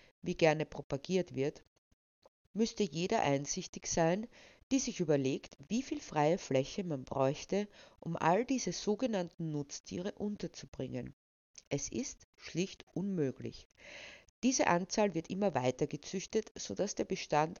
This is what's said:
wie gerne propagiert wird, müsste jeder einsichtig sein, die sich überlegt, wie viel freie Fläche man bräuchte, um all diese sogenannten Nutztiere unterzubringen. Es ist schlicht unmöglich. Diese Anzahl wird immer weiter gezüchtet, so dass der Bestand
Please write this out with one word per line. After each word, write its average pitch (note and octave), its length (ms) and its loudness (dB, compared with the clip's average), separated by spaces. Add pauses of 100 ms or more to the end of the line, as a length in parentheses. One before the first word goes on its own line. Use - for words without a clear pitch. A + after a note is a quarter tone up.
(220)
wie F3 120 -2
gerne D#3 300 4
propagiert D3+ 680 -2
wird, C3+ 280 -2 (920)
müsste G#3+ 300 2
jeder F3 380 2
einsichtig C#3+ 640 0
sein, F#3 400 4 (440)
die C4+ 80 4
sich B3 220 -2
überlegt, C#3+ 560 2 (120)
wie A#3 140 0
viel D4 180 -6
freie D#3 380 4
Fläche C3+ 460 0
man C#3+ 200 -4
bräuchte, D3 640 0 (320)
um E3 160 -4
all F#3 280 4
diese B3 280 0
sogenannten G3 800 -2
Nutztiere D3+ 600 -6
unterzubringen. C3+ 1040 -8 (540)
Es - 200 -2
ist - 380 -6 (100)
schlicht - 480 -6 (100)
unmöglich. D#3 720 -4 (760)
Diese C4 240 4
Anzahl F3 460 2
wird D#3+ 160 -4
immer F#3+ 240 0
weiter B2+ 340 2
gezüchtet, - 640 -4
so - 200 -8
dass G3 200 -2
der A3 120 -2
Bestand D#3+ 540 0